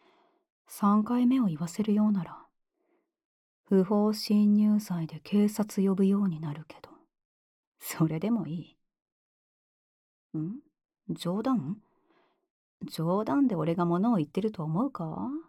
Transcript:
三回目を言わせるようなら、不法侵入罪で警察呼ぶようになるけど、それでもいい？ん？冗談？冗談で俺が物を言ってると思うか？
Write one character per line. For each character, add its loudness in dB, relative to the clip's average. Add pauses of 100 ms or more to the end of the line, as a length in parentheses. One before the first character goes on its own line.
(680)
三 2
回 0
目 4
を 2
言 -2
わ -4
せ -4
る 0
よ 2
う 2
な 0
ら、 -14 (1200)
不 4
法 2
侵 2
入 4
罪 -4
で -14
警 2
察 -2
呼 2
ぶ 4
よ 4
う 2
に -4
な -6
る -12
け -20
ど、 -20 (920)
そ 0
れ -4
で -2
も -2
い -10 (1600)
い？ -4
ん？ -6 (500)
冗 -4
談？ -2 (1000)
冗 -2
談 2
で 0
俺 0
が 0
物 2
を 2
言 0
っ -8
て -6
る -2
と -8
思 -2
う -6
か？ -8 (200)